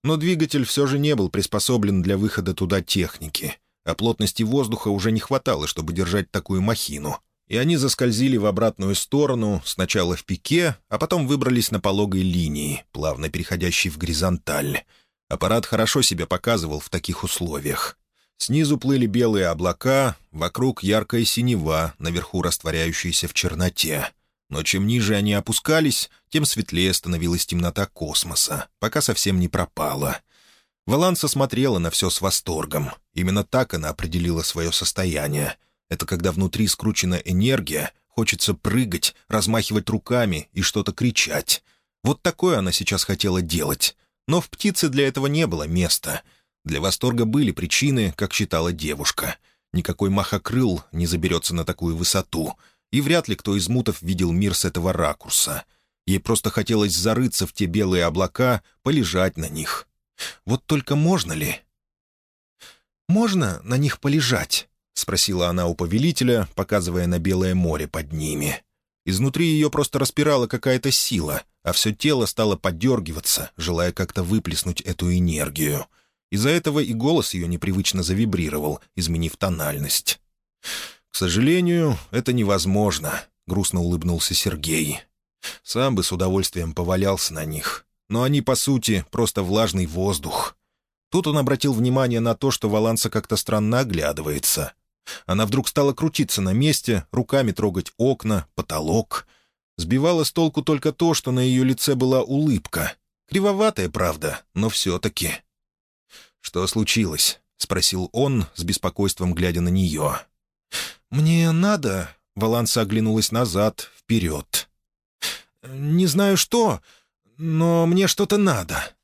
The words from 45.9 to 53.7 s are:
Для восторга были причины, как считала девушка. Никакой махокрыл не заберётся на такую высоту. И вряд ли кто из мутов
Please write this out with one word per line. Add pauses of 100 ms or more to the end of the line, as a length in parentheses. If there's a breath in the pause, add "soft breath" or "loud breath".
Для
восторга
были
причины,
как
считала
девушка. (360)
Никакой
махокрыл (100)
не
заберётся
на
такую
высоту. (360 soft breath)
И
вряд
ли
кто
из
мутов